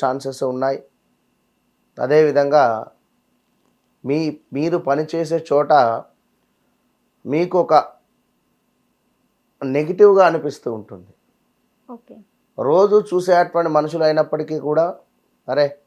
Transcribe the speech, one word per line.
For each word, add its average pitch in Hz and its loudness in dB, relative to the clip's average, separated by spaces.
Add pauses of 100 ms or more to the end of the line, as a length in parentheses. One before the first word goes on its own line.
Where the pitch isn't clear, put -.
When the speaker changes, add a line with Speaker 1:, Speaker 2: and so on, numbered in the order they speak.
Speaker 1:
ఛాన్సెస్ 135 -6
ఉన్నాయి. 131 -4 (1160)
అదేవిధంగా 139 2 (1200)
మీ, 151 -4 (140)
మీరు 160 -2
పనిచేసే 156 -4
చోట 143 2 (1500)
మీకు 175 -2
ఒక 170 0 (1900)
నెగిటివ్గా 180 4
అనిపిస్తూ 147 -4
ఉంటుంది. 98 -16 (800)
Speaker 2:
ఓకే. 233 -20 (420)
Speaker 1:
రోజు 190 2 (100)
చూసేటువంటి 175 0
మనుషులు 156 0
అయినప్పటికీ 156 -2
కూడా, 151 -2 (520)
"అరే, 143 -2